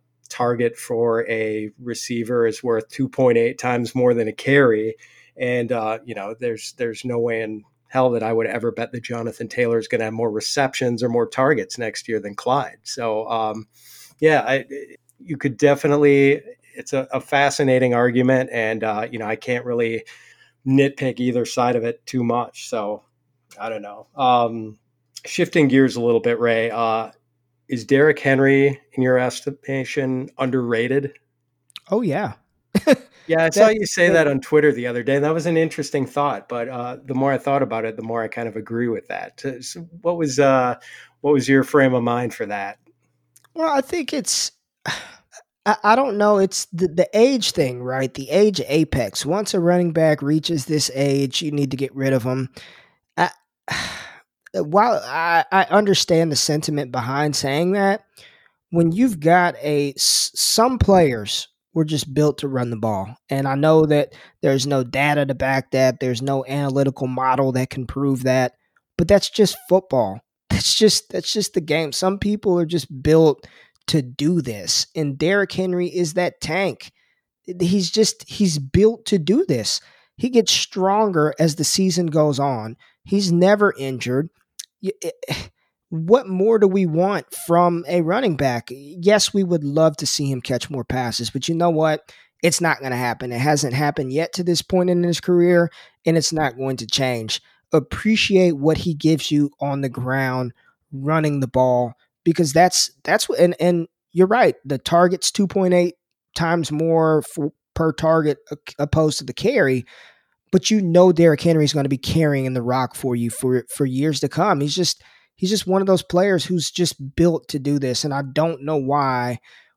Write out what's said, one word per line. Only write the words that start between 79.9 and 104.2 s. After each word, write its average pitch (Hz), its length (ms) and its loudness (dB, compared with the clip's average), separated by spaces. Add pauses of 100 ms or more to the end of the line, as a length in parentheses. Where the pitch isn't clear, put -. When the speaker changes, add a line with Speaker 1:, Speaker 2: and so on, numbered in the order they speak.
Speaker 2:
He 254 120 -4
gets 233 220 4
stronger 190 880 0
as 156 180 2
the 165 80 -4
season 180 440 0
goes 151 320 2
on. 120 380 -4 (260)
He's 196 280 0
never 196 460 4
injured. 135 520 -4 (520)
Y-, 190 80 -6 (140)
it, 415 100 -8 (160)
<sighs> - 300 -10 (320)
what 175 360 2
more 202 320 2
do 202 80 4
we 190 180 0
want 170 480 0
from 170 540 2
a 175 140 0
running 180 360 0
back? 127 320 -2
Yes, 170 640 0
we 196 100 2
would 170 200 0
love 151 340 2
to 151 80 -6
see 139 240 -4
him 131 100 -4
catch 123 300 -6
more 131 140 -6
passes, 120 480 -4
but 135 180 -6
you 165 60 0
know 170 160 2
what? 156 420 0 (300)
It's 175 180 2
not 160 180 0
gonna 131 160 -6
happen. 123 360 -4
It 120 80 -6
hasn't 135 340 0
happened 143 400 -2
yet 160 200 -2
to 185 100 -6
this 170 180 0
point 180 300 0
in 175 100 2
his 175 180 0
career, 175 520 2 (340)
and 165 100 2
it's 156 160 0
not 143 260 -2
going 135 200 -4
to 120 80 -10
change. 120 560 -4 (300)
Appreciate 185 840 2
what 156 200 0
he 170 160 -4
gives 151 380 0
you 147 180 2 (100)
on 139 220 -4
the 135 80 -2
ground, 127 640 -4 (380)
running 147 480 -2
the 131 80 -2
ball, 123 460 0 (300)
because 160 300 2
that's, 175 380 4 (120)
that's 196 240 0
what, - 120 -4
and, 175 200 4
and 170 280 0 (240)
you're 185 160 4